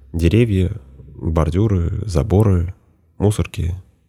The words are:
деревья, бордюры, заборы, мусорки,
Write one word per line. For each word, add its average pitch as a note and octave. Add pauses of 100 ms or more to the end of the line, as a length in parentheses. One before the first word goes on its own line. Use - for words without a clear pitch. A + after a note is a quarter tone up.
(140)
деревья, F#2 (180)
бордюры, E2
заборы, F2+ (420)
мусорки, F2 (340)